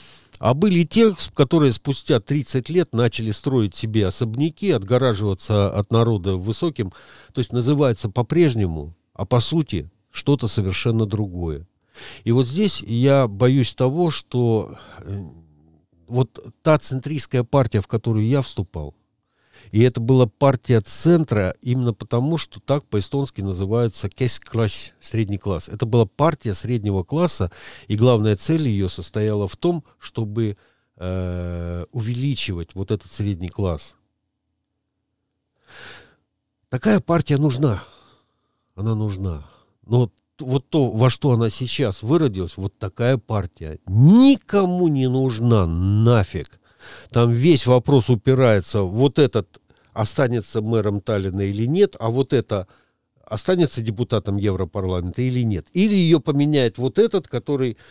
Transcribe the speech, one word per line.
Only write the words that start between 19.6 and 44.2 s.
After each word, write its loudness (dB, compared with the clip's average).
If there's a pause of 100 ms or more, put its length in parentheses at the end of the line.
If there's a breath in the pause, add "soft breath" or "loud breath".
и 4
это 2
была 4
партия 2
центра 0
именно 0
потому, -2
что -12
так -2
по-эстонски -4
называется -2
кесккласс, -4
средний -4
класс. -6
Это -6
была 2
партия -2
среднего -2
класса, -2 (380 loud breath)
и -2
главная 4
цель -2
её 0
состояла -4
в -12
том, -2 (140 soft breath)
чтобы, -6 (400)
э, -6
увеличивать -6
вот -8
этот -6
средний -6
класс. -6 (2750 loud breath)
Такая 0
партия 0
нужна. 0 (880 loud breath)
Она -2
нужна. -4 (380 soft breath)
Но 2 (280)
т-, -14
вот -4
то, 2
во 2
что 0
она 2
сейчас -4
выродилась, 0
вот -8
такая -2
партия -8
никому 4